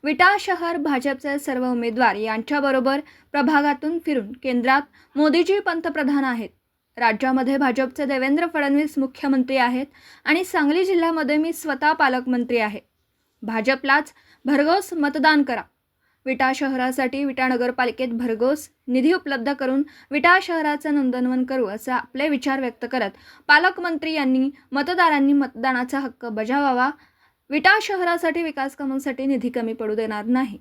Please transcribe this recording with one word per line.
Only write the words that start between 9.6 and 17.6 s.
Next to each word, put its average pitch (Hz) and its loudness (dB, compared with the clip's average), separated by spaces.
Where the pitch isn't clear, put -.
आणि 339 2
सांगली 339 2
जिल्ह्यामध्ये 330 0
मी 320 0
स्वतः 302 -2
पालकमंत्री 254 0
आहे, 214 -2
भाजपलाच 262 0
भरघोस 302 2
मतदान 294 2
करा, 240 -2
विटा 262 0
शहरासाठी 262 -2
विटा 262 -2
नगरपालिकेत 247 -2